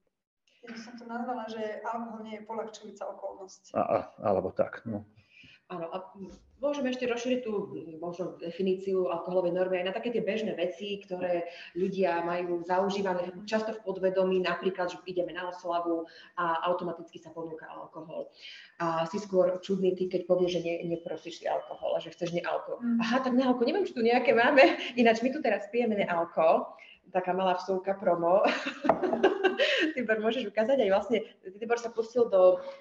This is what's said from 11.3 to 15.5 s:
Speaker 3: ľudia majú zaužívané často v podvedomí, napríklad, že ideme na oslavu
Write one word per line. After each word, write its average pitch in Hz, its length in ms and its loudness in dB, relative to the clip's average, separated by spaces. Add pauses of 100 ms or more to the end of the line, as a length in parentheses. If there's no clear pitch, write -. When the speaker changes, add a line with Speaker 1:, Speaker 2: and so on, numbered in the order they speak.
Speaker 3:
ľudia 175 480 0
majú 175 400 -2
zaužívané 185 720 0 (120)
často 220 280 -2
v - 80 -12
podvedomí, 185 600 2
napríklad, 175 520 0
že - 120 -12
ideme 170 280 -4
na 180 160 -6
oslavu 170 560 -2 (280)